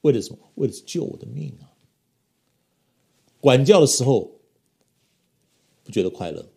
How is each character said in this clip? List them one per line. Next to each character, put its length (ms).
为 100
了 80
什 100
么？ 80
为 120
了 60
救 200
我 120
的 100
命 340
啊！ 120
管 240
教 160
的 60
时 180
候 260
不 80
觉 120
得 80
快 200
乐 160